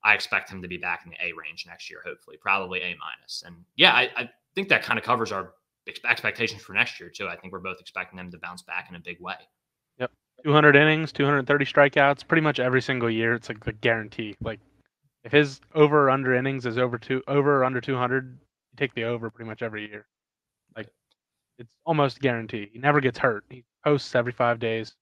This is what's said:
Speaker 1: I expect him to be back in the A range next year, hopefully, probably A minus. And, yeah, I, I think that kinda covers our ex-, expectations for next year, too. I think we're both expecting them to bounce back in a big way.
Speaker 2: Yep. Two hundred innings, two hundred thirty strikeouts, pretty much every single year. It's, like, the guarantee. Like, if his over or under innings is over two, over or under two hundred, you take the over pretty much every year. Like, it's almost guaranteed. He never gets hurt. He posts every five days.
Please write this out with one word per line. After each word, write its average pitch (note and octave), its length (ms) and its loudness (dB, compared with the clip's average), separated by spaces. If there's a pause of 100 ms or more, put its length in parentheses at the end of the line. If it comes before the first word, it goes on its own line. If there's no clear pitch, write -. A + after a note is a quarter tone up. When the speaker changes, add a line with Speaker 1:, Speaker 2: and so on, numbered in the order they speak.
Speaker 1:
I G#2+ 100 4
expect G2 360 -2
him F#2+ 120 -12
to F2+ 60 -12
be F2 100 -8
back E2+ 280 -8
in E2+ 60 -20
the E2+ 140 -10
A F2 60 -6
range D#2+ 340 -16
next E2+ 240 -18
year, - 160 -18
hopefully, D#2 300 -14
probably F#2 460 -4
A F2 180 -6
minus. - 460 -14
And, F2 180 -20 (140)
yeah, D#3+ 160 6
I, B2+ 240 2
I B2 120 -8 (260)
think G3 140 -4
that A#2 140 2
kinda A2+ 180 -2
covers A2+ 300 0
our F#2+ 220 -8 (340)
ex-, G#2 180 -16
expectations A2+ 560 -2
for G2 120 -20
next A#2+ 260 -4
year, F2 100 -18
too. G2 200 -10
I E2+ 80 -10
think F#2 160 -16
we're F#2+ 60 -10
both F#2 200 -10
expecting F#2 380 -12
them F2+ 120 -14
to F2 80 -18
bounce F2 240 -16
back F2+ 280 -12
in F2+ 60 -18
a E2+ 40 -16
big F2 220 -16
way. F2+ 160 -10 (600)
Speaker 2:
Yep. B2+ 140 -6 (320)
Two D3 80 0
hundred D3 240 8
innings, D#3 360 4
two C#3+ 140 0
hundred C#3 220 0
thirty C#3+ 180 2
strikeouts, C#3+ 640 4
pretty E3 140 2
much D3 180 0
every B2+ 240 2
single B2 260 -2
year. A2+ 240 0
It's, A2+ 160 -6
like, G#2+ 140 -10
the G#2+ 100 -6
guarantee. A2 680 -2
Like, A2 180 -8 (640)
if A#2 80 -10
his C#3+ 280 4 (140)
over D3+ 320 6
or C3 60 6
under C3 240 2
innings C3 320 0
is A2+ 100 -2
over A#2+ 220 0
two, C3 280 -2
over C#3+ 340 4
or B2+ 40 4
under B2+ 160 0
two C3+ 140 -2
hundred, B2+ 420 -2 (340)
you - 60 -20
take C#3 180 -2
the A#2 80 -4
over A#2 260 -4
pretty A2+ 180 -14
much G#2+ 140 -10
every G#2+ 260 -8
year. G#2 200 -18 (680)
Like, A2 140 -12 (680)
it's A#2+ 120 -20 (140)
almost D3 340 2
guaranteed. A2+ 540 -2
He A2+ 60 -16
never C#3+ 200 4
gets C3 200 0
hurt. A2 300 0
He B2+ 140 -20 (220)
posts D3 300 0
every A#2+ 180 0
five A#2+ 260 0
days. A2+ 420 -4